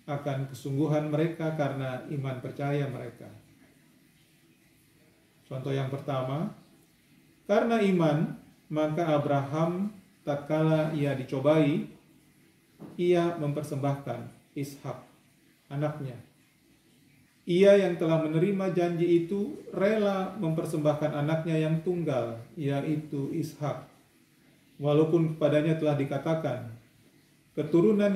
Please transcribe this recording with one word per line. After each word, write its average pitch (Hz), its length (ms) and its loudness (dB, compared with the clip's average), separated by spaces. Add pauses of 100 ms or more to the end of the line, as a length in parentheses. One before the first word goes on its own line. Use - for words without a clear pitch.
akan 139 460 -6
kesungguhan 147 580 -2
mereka 156 460 -2
karena 135 560 -4
iman 135 320 -6
percaya 143 480 -4
mereka. 120 400 -12 (2250)
Contoh 131 240 -8
yang 135 180 -2
pertama, 139 640 -4 (960)
karena 226 360 2
iman, 165 540 2 (320)
maka 156 460 0
Abraham 156 800 0 (280)
tatkala 156 720 0
ia 143 200 0
dicobai, 143 760 2 (1080)
ia 170 420 2
mempersembahkan 139 880 -4 (300)
Ishak, 139 400 -10 (760)
anaknya. 143 480 -6 (1300)
Ia 196 320 8
yang 175 160 2
telah 160 240 2
menerima 185 560 0
janji 175 480 2
itu 202 320 -4 (160)
rela 196 640 0
mempersembahkan 151 800 0
anaknya 160 480 0
yang 160 160 0
tunggal, 135 560 -2 (220)
yaitu 143 760 -2
Ishak. - 560 -6 (920)
Walaupun 156 540 4
kepadanya 151 420 2
telah 147 160 2
dikatakan, 135 800 -2 (800)
"Keturunan 196 600 4